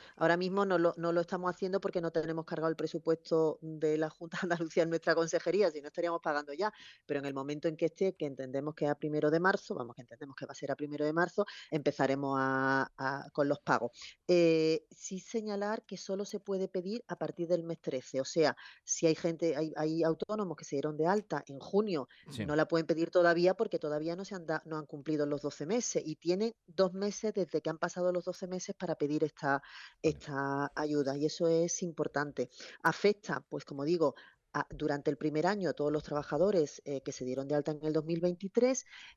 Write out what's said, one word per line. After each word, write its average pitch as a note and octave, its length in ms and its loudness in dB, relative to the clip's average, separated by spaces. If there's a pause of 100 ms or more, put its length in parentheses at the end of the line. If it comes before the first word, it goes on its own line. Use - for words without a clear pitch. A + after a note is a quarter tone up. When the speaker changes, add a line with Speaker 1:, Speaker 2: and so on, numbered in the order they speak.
(160)
Speaker 1:
ahora E3 200 4
mismo F#3 300 0
no F#3 120 4
lo, E3+ 180 4
no E3+ 160 -2
lo E3+ 80 4
estamos F3+ 280 -4
haciendo F#3 320 -2
porque F#3 200 -2
no E3 100 -2
tenemos D#3+ 340 -2
cargado D#3+ 240 -2
el E3 80 0
presupuesto D#3+ 840 0
de D#3 340 0
la D#3 140 -2
Junta - 280 -12
de G3 80 -2
Andalucía E3+ 360 0
en E3 80 2
nuestra E3 240 2
consejería, E3 560 2
si D3+ 100 -10
no C#3+ 60 -14
estaríamos E3+ 340 -2
pagando D3 320 -2
ya, G3 200 -2 (340)
pero C#3+ 140 -2
en C#3 60 -6
el C#3 80 -4
momento C#3+ 340 -4
en D#3 80 -2
que E3 100 2
esté, F#3+ 300 0
que D#3 100 -4
entendemos C#3 480 -6
que D3+ 120 -2
es C#3+ 40 2
a D3 60 0
primero D3+ 340 0
de D#3+ 80 4
marzo, F#3+ 380 0
vamos, A#2+ 180 -10
que C3 80 -16
entendemos C3 320 -16
que - 100 -10
va C3+ 80 -12
a - 40 -12
ser C#3 160 -6
a - 40 -2
primero D3 280 -4
de D3+ 80 2
marzo, F3 340 2 (240)
empezaremos C#3 680 0
a, C3+ 600 2
a, C3+ 320 -4
con C#3+ 180 0
los C#3+ 120 0
pagos. A#2+ 320 0 (340)
Eh, D#3+ 640 6
sí - 300 -12
señalar G#3+ 640 -4
que F#3+ 120 -12
solo G3 280 -6
se G3+ 160 -8
puede F#3+ 260 -2
pedir F#3+ 400 -6
a F3 100 -6
partir D#3+ 300 -4
del E3+ 160 2
mes E3 180 -8
trece, C3 400 -4
o C3 40 -2
sea, D3+ 320 2 (260)
si - 240 -2
hay D#3+ 80 6
gente, E3 420 0
hay, D#3 200 -2
hay D#3+ 260 0
autónomos E3 540 -2
que - 80 -16
se - 120 -6
dieron D3+ 200 -2
de D#3 100 2
alta F#3+ 400 0
en C3+ 140 -14
junio, F#3+ 480 0 (200)
Speaker 2:
Sí. A#2 160 -6
Speaker 1:
no D3 120 0
la D#3 100 6
pueden D#3+ 200 2
pedir E3 240 2
todavía F3 440 6
porque G3 240 -2
todavía D#3 380 -2
no G3 80 -10
se G3+ 100 -10
han E3+ 120 -10
da-, D#3 200 -2
no D#3 120 -4
han D3+ 80 -6
cumplido D3 400 0
los D3 160 0
doce D3 220 -4
meses F#3+ 400 0
y D#3 120 -6
tienen G3 380 0 (120)
dos F#3 260 2
meses G3+ 400 -2
desde E3 280 0
que D#3+ 100 -2
han D#3+ 80 -6
pasado F3+ 340 0
los F3+ 140 -2
doce F#3 200 -6
meses F#3 280 -6
para E3 200 -4
pedir D3+ 300 0
esta, D3+ 240 -2
Speaker 2:
Vale. C#3 140 2 (400)
Speaker 1:
esta C#3 720 0
ayuda, D3 440 0
y D3 80 2
eso E3 220 0
es E3 340 2
importante. D3 640 -4 (340)
Afecta, E3 640 2
pues D3 200 -8
como C#3 180 -6
digo, D#3+ 300 2 (400)
a, D3 160 -2
durante D3 400 0
el C#3+ 80 -4
primer D#3 280 0
año F#3+ 220 2
a C3 60 0
todos D3 180 0
los D3+ 100 0
trabajadores, D3+ 840 0
eh, C#3 160 -6
que C#3 100 -6
se C3 140 -8
dieron C3 200 -4
de C#3+ 80 -2
alta D3 180 0
en D3+ 120 -8
el D#3 80 0
dos D#3 140 0
mil E3 140 -2
veintitrés G3 640 0 (300)